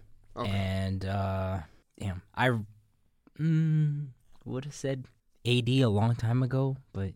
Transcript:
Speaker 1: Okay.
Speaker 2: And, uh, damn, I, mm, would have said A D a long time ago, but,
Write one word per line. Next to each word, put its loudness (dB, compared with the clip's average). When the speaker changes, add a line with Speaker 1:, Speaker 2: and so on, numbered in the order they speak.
Speaker 1:
Okay. -4
Speaker 2:
And, -2
uh, -2
damn, -6
I, 2
mm, 2
would -6
have -12
said -4
A 4
D 4
a 6
long 4
time 2
ago, 0
but, -4